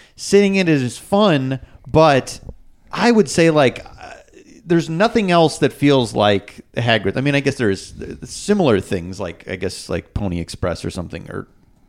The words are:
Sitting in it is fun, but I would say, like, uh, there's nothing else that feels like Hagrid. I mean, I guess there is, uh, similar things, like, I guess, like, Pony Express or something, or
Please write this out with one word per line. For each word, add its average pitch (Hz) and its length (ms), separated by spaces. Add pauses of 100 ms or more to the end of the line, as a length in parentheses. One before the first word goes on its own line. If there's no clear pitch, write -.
(160)
Sitting 196 400
in 185 100
it 147 160
is 120 160
fun, 147 640 (260)
but 147 540 (500)
I 233 220
would 202 180
say, 165 200
like, 143 340
uh, - 60 (760)
there's 165 240
nothing 202 400
else 165 280
that 139 140
feels 135 440
like 104 440 (160)
Hagrid. 113 400
I 127 40
mean, 139 160
I 143 40
guess 139 140
there 110 160
is, - 320
uh, - 240
similar 156 540
things, 92 400
like, 85 280
I 92 60
guess, 92 340
like, 87 240
Pony 87 280
Express 82 440
or 87 60
something, - 400
or 98 160 (420)